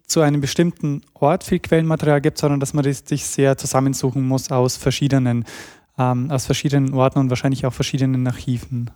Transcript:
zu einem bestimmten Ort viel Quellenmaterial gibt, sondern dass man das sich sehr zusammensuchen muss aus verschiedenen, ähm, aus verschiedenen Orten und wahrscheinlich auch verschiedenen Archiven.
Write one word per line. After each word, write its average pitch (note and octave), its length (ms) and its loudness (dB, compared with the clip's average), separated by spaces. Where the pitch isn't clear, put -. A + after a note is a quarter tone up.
zu E3 120 2
einem D3 180 2
bestimmten D3 640 -2
Ort D#3+ 300 0
viel F3+ 160 -2
Quellenmaterial D#3+ 600 2
gibt, D3 160 0
sondern C#3+ 240 0
dass C#3 120 -4
man D3 120 2
das C#3 200 -2
sich C#3+ 200 -4
sehr C3+ 320 2
zusammensuchen C3+ 680 0
muss C3 260 -2
aus B2+ 260 2
verschiedenen, B2+ 680 0
ähm, B2+ 320 0
aus C3 140 -2
verschiedenen C#3 480 0
Orten C3 260 2
und C3 100 2
wahrscheinlich C3 360 0
auch B2 80 -2
verschiedenen C3 520 0
Archiven. A#2+ 720 -4